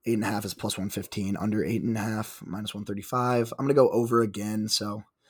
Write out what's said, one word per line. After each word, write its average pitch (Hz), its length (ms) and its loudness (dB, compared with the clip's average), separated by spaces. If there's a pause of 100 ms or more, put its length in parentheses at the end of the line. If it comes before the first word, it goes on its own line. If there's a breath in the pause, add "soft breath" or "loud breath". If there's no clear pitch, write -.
eight 113 80 2
and 104 100 0
a 101 40 -2
half 104 180 -2
is 95 80 -6
plus - 240 -6
one 98 120 -4
fifteen. 98 460 -4
Under 107 300 0
eight 113 180 0
and 113 140 0
a 107 40 -4
half, 107 440 -4
minus 104 280 -8
one 104 120 -8
thirty-five. 120 720 0
I'm 131 60 -2
gonna 143 80 4
go 135 160 8
over 117 320 4
again. 107 480 -2
So 104 340 -2 (260 soft breath)